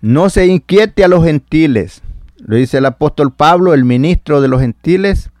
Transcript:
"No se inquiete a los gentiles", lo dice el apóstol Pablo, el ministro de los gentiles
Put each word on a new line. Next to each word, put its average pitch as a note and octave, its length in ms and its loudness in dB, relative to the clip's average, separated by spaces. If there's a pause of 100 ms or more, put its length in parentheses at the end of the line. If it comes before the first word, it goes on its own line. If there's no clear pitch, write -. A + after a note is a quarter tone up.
"No D3 300 0
se F#3 160 0
inquiete G3 560 0
a F#3 40 4
los F3+ 160 2
gentiles", D3 760 -2 (360)
lo G#2+ 180 -6
dice B2+ 240 0
el C3 80 0
apóstol C#3+ 440 -2
Pablo, F3 440 2
el C3 100 2
ministro C#3+ 560 0
de C3+ 60 0
los B2+ 140 0
gentiles F#3 680 -2 (120)